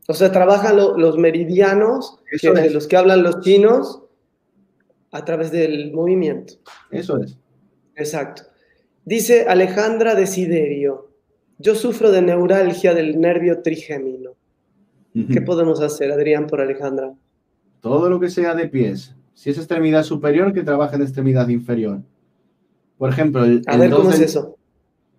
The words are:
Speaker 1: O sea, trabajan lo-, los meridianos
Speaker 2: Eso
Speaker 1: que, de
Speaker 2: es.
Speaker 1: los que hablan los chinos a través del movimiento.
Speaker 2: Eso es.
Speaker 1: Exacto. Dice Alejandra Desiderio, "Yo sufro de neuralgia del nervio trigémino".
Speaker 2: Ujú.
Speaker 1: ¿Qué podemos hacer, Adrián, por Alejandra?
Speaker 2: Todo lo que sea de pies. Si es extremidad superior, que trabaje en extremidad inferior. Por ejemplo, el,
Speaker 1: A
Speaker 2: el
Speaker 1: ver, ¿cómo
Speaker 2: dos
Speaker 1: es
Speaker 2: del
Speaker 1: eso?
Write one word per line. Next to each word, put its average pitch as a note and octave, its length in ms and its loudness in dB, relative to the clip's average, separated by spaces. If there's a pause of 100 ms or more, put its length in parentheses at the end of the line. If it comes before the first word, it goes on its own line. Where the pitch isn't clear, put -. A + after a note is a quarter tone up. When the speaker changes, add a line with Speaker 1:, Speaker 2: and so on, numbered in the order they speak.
Speaker 1:
O D#3+ 80 -6
sea, F#3 160 2
trabajan G3+ 460 4
lo-, G3 200 2
los D#3+ 220 2
meridianos G3 1000 0 (100)
Speaker 2:
Eso D3+ 240 2
Speaker 1:
que, C#3 60 4
de D#3+ 60 2
Speaker 2:
es. D3+ 80 2
Speaker 1:
los D3 120 -4
que F3+ 100 2
hablan F#3 260 6
los F3 180 -2
chinos G3+ 600 2 (1080)
a D3 140 -12
través D#3+ 260 -4
del D3+ 420 -2
movimiento. E3+ 600 -2 (360)
Speaker 2:
Eso D3+ 320 -6
es. - 160 -14 (580)
Speaker 1:
Exacto. D3+ 460 -8 (640)
Dice A#3 440 0
Alejandra G#3+ 680 0
Desiderio, D#3+ 960 -2 (480)
"Yo G#3+ 160 0
sufro A3 380 0
de F#3 100 4
neuralgia F3+ 720 0
del D#3+ 260 -2
nervio E3+ 420 0
trigémino". C3 680 -10 (840)
Speaker 2:
Ujú. B2 180 -4
Speaker 1:
¿Qué C3 80 2
podemos E3 400 -2
hacer, D3 320 -4
Adrián, D3 340 0
por D3+ 140 -4
Alejandra? C3+ 540 -6 (680)
Speaker 2:
Todo D3+ 300 0
lo F3+ 100 0
que F3+ 80 -2
sea F3 260 -2
de E3 140 -6
pies. G#2+ 460 -6 (180)
Si - 180 -12
es C#3+ 60 -4
extremidad D#3+ 480 0
superior, D3+ 480 0
que F#3 100 -4
trabaje D3 340 -2
en C#3 60 -2
extremidad C3 460 0
inferior. A2+ 540 -4 (960)
Por C3 120 -2
ejemplo, C3+ 340 0
el, A#2+ 220 2
Speaker 1:
A C#3 80 -2
Speaker 2:
el B2 60 4
Speaker 1:
ver, B2 100 6
¿cómo C#3+ 120 4
Speaker 2:
dos F#3 120 4
Speaker 1:
es D#3 40 4
Speaker 2:
del D#3 100 4
Speaker 1:
eso? - 300 -6 (600)